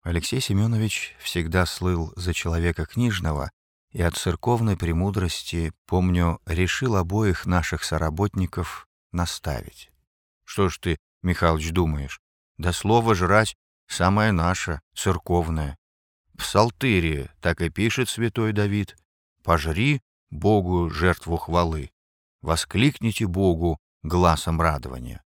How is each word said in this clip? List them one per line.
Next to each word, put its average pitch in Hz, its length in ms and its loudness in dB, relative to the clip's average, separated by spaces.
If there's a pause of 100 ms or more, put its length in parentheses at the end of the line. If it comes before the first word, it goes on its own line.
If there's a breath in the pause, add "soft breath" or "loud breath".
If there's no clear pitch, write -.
Алексей 87 380 -2
Семенович 110 760 0
всегда 87 460 0
слыл 87 500 -2
за 87 200 -4
человека 82 500 -2
книжного 87 640 -2 (400)
и 90 120 -4
от 85 140 0
церковной 110 600 0
премудрости, 87 960 -2 (140)
помню, 87 580 2
решил 92 520 0
обоих 95 500 0
наших 87 380 -2
соработников 85 1000 -4 (260)
наставить. - 760 -6 (540)
"Что 98 240 0
ж - 100 -6
ты, 85 200 -2 (240)
Михалыч, 82 480 2
думаешь? 78 500 -2 (380)
Да 87 140 -2
слово 113 420 2
жрать 95 420 2 (320)
самое 101 420 2
наше, 85 500 0 (140)
церковное. 82 840 -2 (560)
В - 40 -20
Псалтыре 92 920 2 (100)
так 85 220 0
и 82 80 0
пишет 113 400 -2
святой 110 420 -2
Давид: 101 440 -2 (460)
"Пожри 85 600 0 (260)
Богу 90 640 2
жертву 82 480 0
хвалы, 80 520 0 (520)
воскликните - 840 0
Богу 87 520 2 (240)
гласом 82 580 2
радования". 65 640 -4